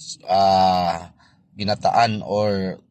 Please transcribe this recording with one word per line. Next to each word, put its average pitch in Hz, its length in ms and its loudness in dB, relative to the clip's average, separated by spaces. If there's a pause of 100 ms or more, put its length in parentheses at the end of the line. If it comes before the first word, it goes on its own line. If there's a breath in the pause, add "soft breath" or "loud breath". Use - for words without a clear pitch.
(300)
ah, 92 880 2 (400 soft breath)
ginataan 104 640 0
or 98 560 -2 (140)